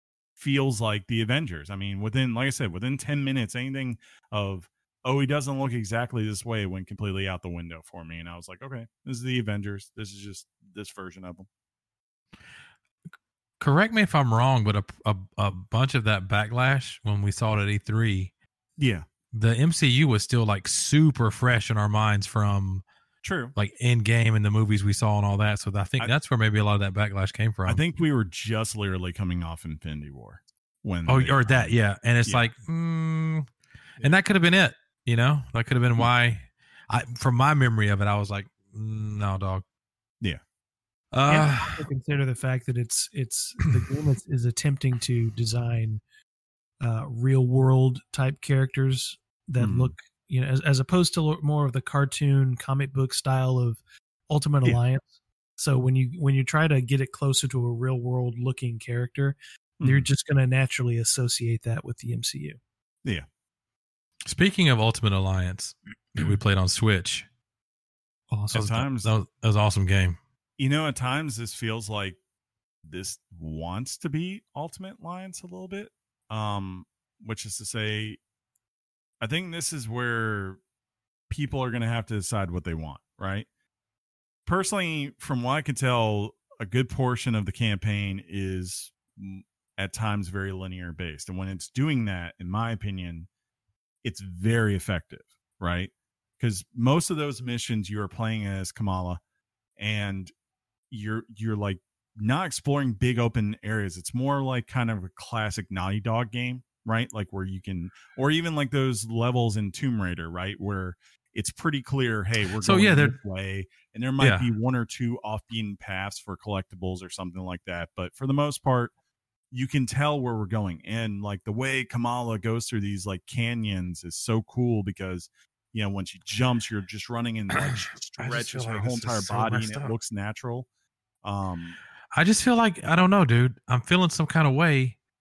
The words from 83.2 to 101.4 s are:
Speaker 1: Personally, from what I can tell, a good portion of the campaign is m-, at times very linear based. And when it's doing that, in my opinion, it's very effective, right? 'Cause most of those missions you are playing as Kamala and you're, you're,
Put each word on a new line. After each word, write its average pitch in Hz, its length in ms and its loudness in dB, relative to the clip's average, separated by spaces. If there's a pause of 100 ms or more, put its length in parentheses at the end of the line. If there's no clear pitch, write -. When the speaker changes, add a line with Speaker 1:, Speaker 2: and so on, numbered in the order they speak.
Speaker 1:
Personally, 175 720 -2
from 127 240 -4
what 123 120 0
I 151 80 0
can 139 120 -4
tell, 113 580 2 (260)
a 110 80 -8
good 123 220 0
portion 123 460 0
of 107 120 0
the 98 60 -4
campaign 101 760 -2
is 92 640 -6 (260)
m-, 95 260 -16 (320)
at 98 160 -6
times 104 360 -4
very 98 240 -6
linear 92 400 -10
based. 78 360 -10
And 92 80 -10
when 95 120 -6
it's 95 200 -10
doing 135 380 -2
that, 90 340 -6
in 90 80 -10
my 110 240 -4
opinion, 92 560 -10 (760)
it's - 160 -6
very 101 540 0
effective, - 500 -4 (360)
right? 90 300 -2 (500)
'Cause 104 240 -2 (100)
most 131 360 2
of 170 80 -2
those 139 240 -6
missions 117 480 -4
you 104 100 -6
are 98 80 -4
playing 110 380 -4
as 95 260 -6
Kamala 92 480 -4 (560)
and 101 540 -6 (600)
you're, 110 340 -6 (100)
you're, 107 220 -4